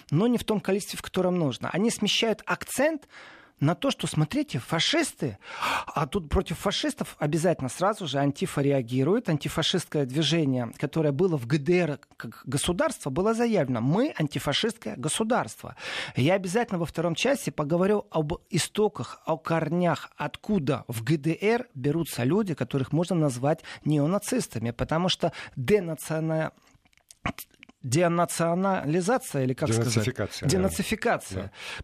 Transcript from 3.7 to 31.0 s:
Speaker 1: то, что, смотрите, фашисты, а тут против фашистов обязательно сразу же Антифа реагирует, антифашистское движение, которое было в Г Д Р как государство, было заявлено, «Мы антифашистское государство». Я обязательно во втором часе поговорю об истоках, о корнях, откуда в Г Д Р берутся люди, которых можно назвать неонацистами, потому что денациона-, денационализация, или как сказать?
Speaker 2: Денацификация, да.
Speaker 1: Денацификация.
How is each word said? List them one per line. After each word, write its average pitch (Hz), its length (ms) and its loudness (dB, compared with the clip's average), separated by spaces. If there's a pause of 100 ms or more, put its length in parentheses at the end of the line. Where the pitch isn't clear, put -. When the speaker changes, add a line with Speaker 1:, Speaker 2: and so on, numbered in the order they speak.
Speaker 1:
то, 269 160 0
что, - 160 -4
смотрите, 156 520 -2
фашисты, - 800 -2 (500)
а 147 200 -2
тут 156 240 -6
против 180 280 0
фашистов - 600 -4
обязательно 151 500 2
сразу 196 380 -2
же 135 120 -2
Антифа 143 440 0
реагирует, 139 640 2
антифашистское 156 800 0
движение, 135 720 2
которое 151 340 0
было 165 240 2
в 120 100 -6
Г 147 120 2
Д 175 200 2
Р 151 220 0 (160)
как - 300 -14
государство, 175 640 -2
было 190 240 2
заявлено, 175 480 2
«Мы 202 360 2
антифашистское 147 800 -2
государство». 165 800 -2 (400)
Я 156 200 4
обязательно 190 420 -2
во 165 80 0
втором 165 280 -2
часе 240 380 0
поговорю 175 580 2
об 160 220 -2 (160)
истоках, - 760 -2
о 160 100 0
корнях, 160 800 0
откуда 147 720 -2
в 113 160 -6
Г 151 140 2
Д 160 200 -2
Р 233 360 2
берутся 143 500 -2
люди, 185 300 2
которых - 380 -2
можно 175 220 2
назвать 147 460 2 (240)
неонацистами, 151 840 0
потому 160 400 0
что - 220 0 (220)
денациона-, 160 1000 0 (1300)
денационализация, 170 1600 2
или 127 100 0
как 139 180 0
сказать? 117 220 2
Speaker 2:
Денацификация, 110 520 -2
да. 131 40 4
Speaker 1:
Денацификация. 190 920 0